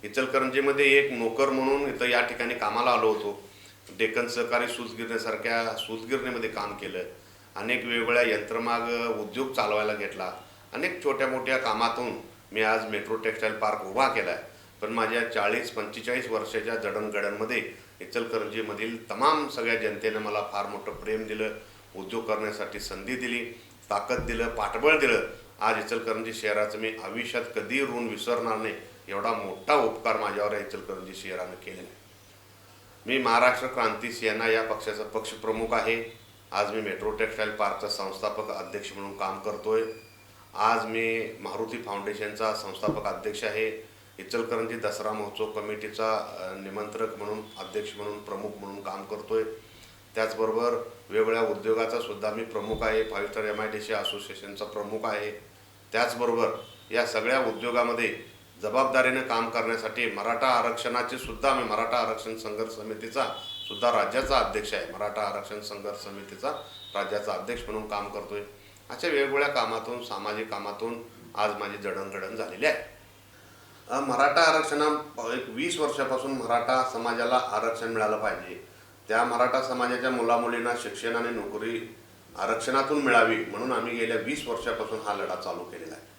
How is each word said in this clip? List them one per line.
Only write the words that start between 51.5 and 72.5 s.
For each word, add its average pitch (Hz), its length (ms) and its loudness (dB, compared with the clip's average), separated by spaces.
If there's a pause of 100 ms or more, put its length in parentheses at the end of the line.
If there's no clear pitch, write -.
सुद्धा 107 300 -4
मी 113 140 -4
प्रमुख 107 380 -2
आहे. 110 200 4
फाईव्ह 101 280 -2
स्टार 110 140 -2
एमआयडीसी 107 480 -2
असोसिएशनचा 101 720 -4
प्रमुख 104 400 -4
आहे. 104 260 -2 (600)
त्याचबरोबर 117 560 2 (420)
या 117 160 4
सगळ्या 120 340 2
उद्योगामध्ये 117 760 2 (460)
जबाबदारीनं 131 580 4
काम 117 300 0
करण्यासाठी 113 600 0
मराठा 113 360 2
आरक्षणाचे 120 720 2
सुद्धा, 123 360 2
मी 127 80 2
मराठा 113 340 2
आरक्षण 110 400 0
संघर्ष 110 400 -4
समितीचा 110 480 -4 (440)
सुद्धा 120 220 4
राज्याचा 127 480 4
अध्यक्ष 107 360 0
आहे. 87 180 -4
मराठा 104 300 -2
आरक्षण 101 380 -4
संघर्ष 101 440 -8
समितीचा 98 460 -6 (440)
राज्याचा 104 380 0
अध्यक्ष 98 320 -4
म्हणून 107 240 -4
काम 104 200 -2
करतोय. 104 320 -6 (500)
अशा 170 180 -2
वेगवेगळ्या 139 400 4
कामातून, 120 560 0
सामाजिक 107 460 -4
कामातून 104 440 -4 (420)
आज 104 140 2 (100)
माझी 101 160 -6
जडणघडण 98 600 -6
झालेली 104 300 -2